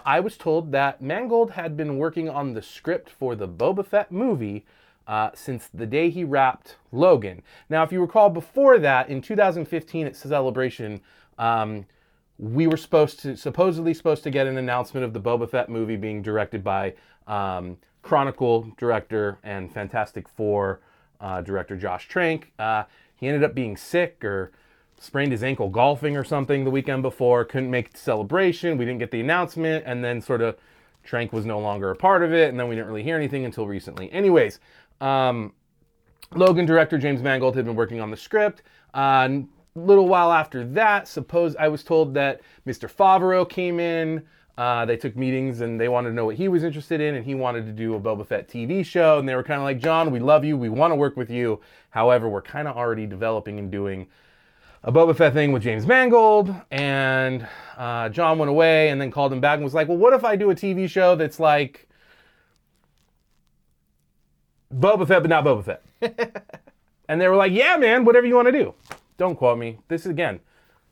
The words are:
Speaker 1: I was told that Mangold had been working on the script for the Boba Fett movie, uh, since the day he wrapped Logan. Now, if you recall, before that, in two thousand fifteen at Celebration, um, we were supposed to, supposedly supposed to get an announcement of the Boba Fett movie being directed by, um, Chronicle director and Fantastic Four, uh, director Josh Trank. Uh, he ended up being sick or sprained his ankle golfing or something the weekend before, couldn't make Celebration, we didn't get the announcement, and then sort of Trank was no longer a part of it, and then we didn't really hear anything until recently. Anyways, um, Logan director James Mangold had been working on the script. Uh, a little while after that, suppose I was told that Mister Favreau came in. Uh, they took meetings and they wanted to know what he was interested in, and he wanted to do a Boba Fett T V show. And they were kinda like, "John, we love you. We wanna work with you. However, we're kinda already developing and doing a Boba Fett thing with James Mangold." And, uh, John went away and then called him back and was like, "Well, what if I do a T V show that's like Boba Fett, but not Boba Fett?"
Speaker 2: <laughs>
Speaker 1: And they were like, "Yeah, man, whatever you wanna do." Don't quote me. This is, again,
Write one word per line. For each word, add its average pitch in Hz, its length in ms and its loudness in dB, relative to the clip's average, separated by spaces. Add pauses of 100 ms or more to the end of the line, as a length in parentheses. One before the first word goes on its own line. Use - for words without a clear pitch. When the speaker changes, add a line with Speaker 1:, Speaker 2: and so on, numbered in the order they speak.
Speaker 1:
I 143 140 2
was - 180 -4
told 160 360 -2
that 135 280 0
Mangold 226 500 -2
had 165 260 -8
been 151 200 -6
working 160 320 -4
on 139 240 -6
the 110 80 -10
script - 480 -8
for 127 260 -6
the 101 120 -8
Boba 147 380 -2
Fett 202 260 -2
movie, 143 540 -4 (420)
uh, 107 260 -2
since - 400 -12
the 113 120 -10
day 147 240 0
he 175 160 -4
wrapped 135 500 -2 (160)
Logan. 117 500 2 (280)
Now, 160 140 0
if 160 80 -2
you 185 100 -2
recall, 202 280 4
before 247 500 4
that, 135 300 2
in 135 120 -6
two - 140 -8
thousand 185 300 2
fifteen 160 420 -6
at - 80 -12
Celebration, 127 840 -4 (360)
um, 110 480 -2 (540)
we 120 260 0
were 160 120 2
supposed 151 420 0
to, 135 180 -10
supposedly 165 560 -2
supposed 156 300 -2
to 147 80 -6
get 135 160 0
an 131 100 -6
announcement 127 480 -4
of 113 80 -8
the 113 80 -8
Boba 117 260 -2
Fett 120 220 -4
movie 113 280 -6
being 104 240 -8
directed 104 420 -4
by, 98 300 -4 (340)
um, 92 500 -6 (240)
Chronicle 123 760 0
director 107 640 -2
and 98 280 -12
Fantastic 104 580 -8
Four, 101 500 -4 (420)
uh, 95 200 -8
director 95 340 -8
Josh 92 320 -8
Trank. 165 500 -4
Uh, 110 260 -4 (320)
he 127 120 -10
ended 143 160 0
up 147 100 0
being 117 240 -6
sick - 460 -4
or 98 280 -6 (480)
sprained 139 320 -4
his 113 120 -4
ankle 127 260 -4
golfing 139 480 0
or 139 60 -4
something 139 400 -2
the 131 80 -2
weekend 135 300 -2
before, 123 420 2
couldn't 131 260 -6
make 123 260 -4
Celebration, 165 840 -2
we 123 80 -2
didn't 123 140 -6
get 117 120 -8
the 120 80 -4
announcement, 160 640 -2
and 123 180 -8
then 120 180 -6
sort 120 200 -2
of 117 140 -2 (480)
Trank 120 300 -6
was 110 120 -4
no 107 140 -4
longer 101 320 -4
a 95 40 -6
part 185 280 4
of 165 80 0
it, 160 180 4
and 123 100 -6
then 123 100 -4
we 117 60 -6
didn't 110 120 -6
really 107 160 -8
hear 160 140 -4
anything 139 260 -4
until 113 240 -6
recently. 92 440 -10
Anyways, 170 480 2 (420)
um, 127 520 -2 (800)
Logan 180 320 4
director 160 320 4
James 139 240 -2
Mangold 131 340 0
had 127 100 -2
been 117 100 -6
working 113 240 -4
on 107 120 -10
the 110 60 -12
script. 208 460 -2 (300)
Uh, 135 360 2 (460)
a 165 40 -12
little 190 280 6
while 175 240 4
after 151 360 0
that, 214 400 2
suppose 165 500 -2
I 156 100 2
was 151 160 -4
told 160 300 2
that 139 280 -2 (220)
Mister 120 240 -10
Favreau 185 640 4
came 180 320 -4
in. 160 420 -2 (340)
Uh, 120 280 -2
they 117 100 0
took 113 220 -8
meetings 131 440 -4
and 117 200 -4
they 120 80 0
wanted 123 200 -2
to 113 60 -6
know 117 100 -2
what 110 100 -4
he 175 120 -2
was 175 160 2
interested 151 380 -4
in, 151 140 -2
and 117 100 -8
he 135 80 -6
wanted 123 320 -4
to 110 60 -10
do 113 240 -4
a 107 40 -4
Boba 104 260 -4
Fett - 220 -6
T 117 200 -10
V 180 160 -2
show. 160 340 4
And 135 100 -2
they 131 80 -2
were 127 80 -2
kinda 139 200 -4
like, 139 160 -4
"John, 160 320 0
we 123 80 -2
love 143 260 4
you. 151 100 0
We 123 140 -2
wanna 151 260 2
work 143 220 0
with 120 140 -6
you. 120 280 -2 (300)
However, 117 400 2
we're 101 120 -4
kinda 147 300 -8
already 117 360 -4
developing 107 500 -6
and 101 140 -8
doing 98 340 -6 (800)
a 120 80 -14
Boba 165 240 6
Fett 156 180 4
thing 147 180 2
with 123 120 -2
James 110 240 -4
Mangold." 220 640 6 (160)
And, 131 800 -2 (280)
uh, 120 340 -6
John 160 280 0
went 147 140 0
away 156 380 4
and 139 120 -2
then 135 80 -6
called 139 240 -2
him 131 60 -6
back 147 160 2
and 147 80 -4
was 135 100 -4
like, 156 140 0
"Well, 170 100 0
what 233 160 6
if 247 100 4
I 220 120 0
do 196 160 2
a 175 40 0
T 196 180 -4
V 185 120 -2
show 180 300 4
that's 156 240 -2
like 147 500 0 (2750)
Boba 185 360 2
Fett, 175 160 6
but 160 60 2
not 160 140 4
Boba 127 200 2
Fett?" 233 800 -8 (260)
Speaker 2:
<laughs> - 400 -18
Speaker 1:
And 156 100 -2
they 180 80 4
were 185 80 4
like, 190 160 4
"Yeah, 269 260 4
man, 247 280 4
whatever 240 220 8
you 247 80 4
wanna 240 160 6
do." 269 240 0 (400)
Don't 180 200 -2
quote 120 240 2
me. 117 180 -8 (120)
This 165 120 -4
is, - 60 -12
again, 143 320 -4 (520)